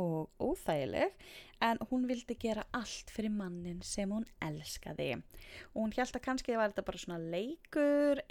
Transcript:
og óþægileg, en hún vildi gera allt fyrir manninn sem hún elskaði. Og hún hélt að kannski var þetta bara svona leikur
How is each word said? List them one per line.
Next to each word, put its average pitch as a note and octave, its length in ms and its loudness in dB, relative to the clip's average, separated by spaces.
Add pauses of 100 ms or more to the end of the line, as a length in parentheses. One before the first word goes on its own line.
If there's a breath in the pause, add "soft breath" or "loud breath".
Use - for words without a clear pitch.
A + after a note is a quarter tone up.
og D#3+ 300 0 (100)
óþægileg, F#3 720 2 (480 loud breath)
en A#3 160 4 (140)
hún B3+ 180 2
vildi A#3+ 320 -2
gera G#3+ 220 0 (100)
allt - 400 -6
fyrir G#3+ 180 0
manninn F3+ 540 -4
sem G3+ 240 -2
hún A3 160 0 (160)
elskaði. D3+ 760 -4 (560 loud breath)
Og A3 80 0
hún G#3+ 100 0
hélt B3+ 240 0
að A#3+ 80 -6
kannski B3+ 320 0
var G#3+ 140 4
þetta G3 160 -4
bara F3+ 160 -6
svona E3+ 180 -4
leikur C#4+ 1080 4